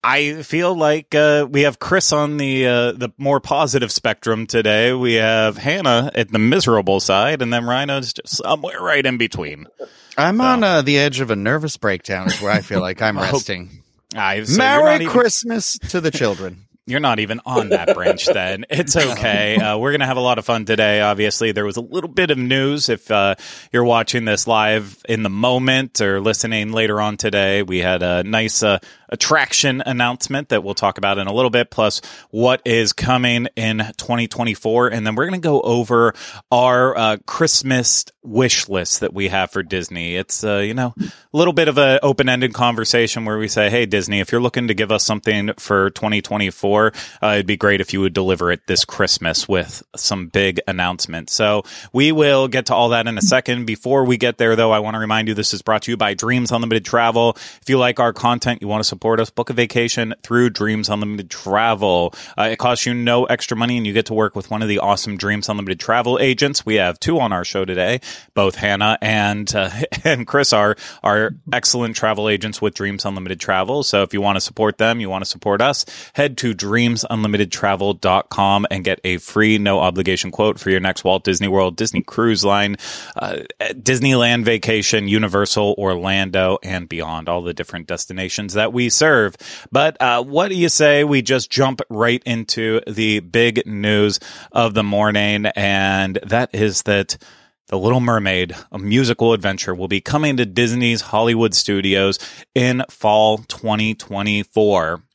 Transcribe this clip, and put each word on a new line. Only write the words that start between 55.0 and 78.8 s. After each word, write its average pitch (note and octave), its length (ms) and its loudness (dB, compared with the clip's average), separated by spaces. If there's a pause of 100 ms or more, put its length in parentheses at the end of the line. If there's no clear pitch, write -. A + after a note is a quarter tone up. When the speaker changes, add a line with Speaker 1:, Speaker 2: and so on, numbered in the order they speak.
Speaker 1:
you A2 40 -2
this G#2 220 -2
is F#2+ 80 -10
brought A2 220 0
to A#2 60 -8
you A#2 60 -2
by G2+ 160 0
Dreams A#2+ 400 -2
Unlimited A2+ 320 0
Travel. A#2 500 2 (280)
If - 80 -8
you C3 80 4
like B2 200 2
our A#2+ 140 2
content, A#2+ 480 -2
you G2+ 80 -8
wanna G#2+ 160 -2
support A2 360 0
us, A2 100 -2
book - 180 -4
a B2+ 60 -6
vacation A#2 680 -2
through A#2+ 280 2
Dreams G#2+ 400 -2
Unlimited G#2 400 -6
Travel. G2 840 2 (240)
Uh, A2 160 0
it A2+ 60 -6
costs B2 260 0
you B2 80 -2
no A#2+ 320 2
extra B2 320 -2
money, A#2+ 220 0
and A2 80 -2
you G2+ 80 -4
get A2+ 120 2
to A2 80 -6
work G#2+ 220 0
with G2 140 -10
one G#2+ 100 -4
of A2 80 -2
the G2+ 120 0
awesome G2+ 360 0
Dreams G2+ 320 -4
Unlimited G2 320 -6
travel A#2+ 400 0
agents. C3+ 460 0
We A2 80 0
have F2+ 260 0
two E3 180 0
on A#2 140 0
our F2 120 -4
show F#2+ 200 -4
today, F#2 360 -2 (340)
both G2 220 2
Hannah G#2 440 0
and, G#2 540 0
uh, F#2+ 160 -2 (160)
<laughs> - 180 -10
and B2+ 220 0
Chris C#3 260 2
are, G#2 240 4 (280)
are G#2+ 280 2 (200)
excellent A#2+ 420 -2
travel G#2+ 340 0
agents G#2 320 -2
with G#2 140 -2
Dreams G2+ 300 -6
Unlimited F#2+ 340 -6
Travel. G2+ 460 0
So G2+ 180 2
if F#2 100 -2
you G2+ 80 -2
wanna G2 200 0
support - 380 -2
them, A2+ 220 0
you G2+ 80 -6
wanna F#2+ 160 -6
support G2+ 360 -2
us, C3+ 240 0 (300)
head C#3+ 240 0
to A#2 160 -2
dreams A2+ 540 0
unlimited G#2 440 0
travel G2 420 0
dot F#2 360 0
com G2 380 2
and F#2+ 140 -4